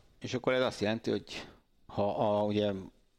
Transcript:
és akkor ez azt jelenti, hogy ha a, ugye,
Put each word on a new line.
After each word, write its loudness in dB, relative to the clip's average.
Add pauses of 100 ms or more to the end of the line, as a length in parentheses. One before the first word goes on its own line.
(180)
és -8
akkor 0
ez 4
azt 0
jelenti, 0
hogy -4 (380)
ha 0
a, 2
ugye, 2 (460)